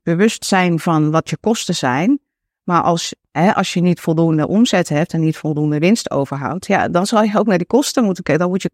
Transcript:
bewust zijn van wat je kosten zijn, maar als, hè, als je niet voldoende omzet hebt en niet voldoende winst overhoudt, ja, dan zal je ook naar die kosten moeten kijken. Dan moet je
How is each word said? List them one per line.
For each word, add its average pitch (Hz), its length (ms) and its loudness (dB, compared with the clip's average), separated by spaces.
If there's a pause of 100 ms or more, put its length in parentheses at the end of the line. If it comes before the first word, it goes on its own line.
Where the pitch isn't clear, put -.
bewust 175 420 0
zijn 180 340 2
van 151 320 2
wat 160 200 0
je 156 60 -6
kosten 214 380 -2
zijn, 156 440 0 (460)
maar 175 180 0
als, 170 320 -2 (160)
hè, 175 240 2
als - 180 -4
je 180 80 -2
niet 175 200 2
voldoende 160 480 0
omzet 202 400 2
hebt 151 240 -2
en 165 80 -2
niet 160 160 0
voldoende 151 420 -2
winst 185 320 0
overhoudt, 139 560 -6
ja, 175 220 0
dan 175 180 0
zal 214 160 2
je 208 160 0
ook 208 80 0
naar 190 120 2
die 175 80 -4
kosten 254 380 0
moeten 185 180 -2
kijken. 156 200 0
Dan 180 100 -2
moet 190 100 -2
je - 120 -4